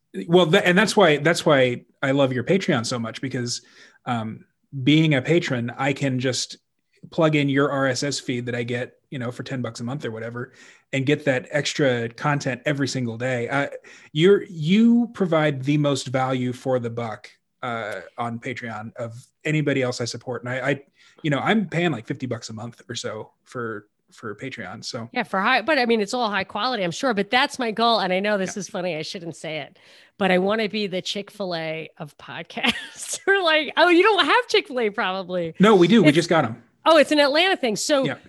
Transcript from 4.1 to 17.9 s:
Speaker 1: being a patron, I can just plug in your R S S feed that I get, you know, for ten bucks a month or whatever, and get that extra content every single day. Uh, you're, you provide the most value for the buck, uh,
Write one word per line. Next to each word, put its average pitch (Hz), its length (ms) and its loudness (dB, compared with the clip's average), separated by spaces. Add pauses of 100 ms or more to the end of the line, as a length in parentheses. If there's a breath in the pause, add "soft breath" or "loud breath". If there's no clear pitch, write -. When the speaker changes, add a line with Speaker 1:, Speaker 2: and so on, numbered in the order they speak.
Speaker 1:
being 151 300 6
a 131 80 4
patron, 131 560 0
I 139 160 0
can 135 260 -2
just 123 380 -4 (520)
plug 156 280 2
in 143 100 2
your 139 240 2
R 135 160 0
S 127 160 -2
S 143 160 -4
feed 123 280 -4
that 120 80 -4
I 120 80 -4
get, 120 320 -6 (160)
you 147 80 -8
know, 131 120 -6
for 127 120 -12
ten 131 180 -8
bucks 117 180 -8
a 120 60 -8
month 131 180 -8
or 120 80 -6
whatever, 117 400 -10 (400 soft breath)
and 135 140 -2
get 147 180 2
that 127 280 0
extra 131 580 0
content 143 560 -2
every 143 220 0
single 120 300 -4
day. 120 300 -2
Uh, 139 200 0 (440 loud breath)
you're, 185 320 6
you 220 680 2
provide 151 500 0
the 147 140 2
most 143 300 0
value 131 440 -2
for 127 280 -2
the 117 100 -6
buck, 113 400 -8 (340)
uh, 110 380 -6 (160)